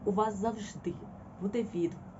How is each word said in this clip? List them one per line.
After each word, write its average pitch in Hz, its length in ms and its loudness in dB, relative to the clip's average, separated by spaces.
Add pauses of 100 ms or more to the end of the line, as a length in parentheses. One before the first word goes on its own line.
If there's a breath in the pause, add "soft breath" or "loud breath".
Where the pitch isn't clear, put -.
у 208 80 4
вас 214 220 6
завжди 208 600 0 (460)
буде 202 220 2
відгук, 170 380 0 (200)